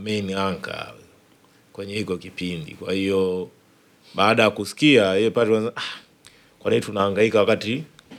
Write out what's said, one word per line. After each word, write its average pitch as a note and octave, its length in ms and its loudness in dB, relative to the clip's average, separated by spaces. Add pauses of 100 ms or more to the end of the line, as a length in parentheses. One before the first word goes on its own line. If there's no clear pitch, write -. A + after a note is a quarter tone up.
main G2+ 300 -4
anchor - 600 -6 (760)
kwenye G2+ 220 -12
hiko F#2+ 220 -4
kipindi. F2 560 -8
Kwa F#2+ 200 -8
hiyo, F#2+ 580 0 (640)
baada A2 280 4
ya G#2+ 80 6
kusikia, G#2+ 640 4
yeye G#2+ 160 2
Patrick A2+ 260 2
anasema, A2 200 -4
"Ah, - 240 -10 (580)
kwa - 120 -4
nini A#2+ 120 2
tunahangaika G#2 560 0
wakati G#2+ 460 0 (340)